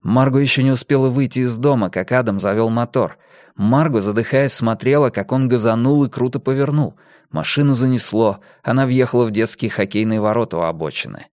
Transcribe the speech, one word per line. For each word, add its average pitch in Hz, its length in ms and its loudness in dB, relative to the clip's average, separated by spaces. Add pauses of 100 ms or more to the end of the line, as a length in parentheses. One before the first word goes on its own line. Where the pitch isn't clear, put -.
Марго 131 380 2
еще 135 240 0
не 135 80 4
успела 135 360 0
выйти 127 320 0
из 123 180 -2
дома, 120 320 0
как 92 220 -4
Адам 113 300 0
завел 104 280 0
мотор. 117 480 -2 (380)
Марго, 127 460 2
задыхаясь, 117 500 0
смотрела, 120 600 0
как 98 200 -6
он 131 160 0
газанул 120 560 2
и 127 60 -2
круто 127 300 -4
повернул. 139 560 -2 (340)
Машину 139 440 0
занесло. 113 680 0 (240)
Она 131 220 0
въехала 123 400 2
в 110 60 -4
детские 110 400 -2
хоккейные 107 480 -2
ворота 107 380 -2
у 85 40 -2
обочины. 78 720 -6